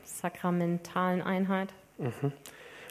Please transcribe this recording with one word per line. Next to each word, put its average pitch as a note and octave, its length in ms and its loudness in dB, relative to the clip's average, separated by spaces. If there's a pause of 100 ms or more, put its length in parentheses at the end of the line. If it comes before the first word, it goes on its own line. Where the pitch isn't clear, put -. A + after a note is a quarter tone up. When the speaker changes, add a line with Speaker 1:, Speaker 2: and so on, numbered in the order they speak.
Speaker 1:
sakramentalen F3 1200 2
Einheit. F#3+ 460 2 (300)
Speaker 2:
Mm-hmm. C#3+ 340 0 (580)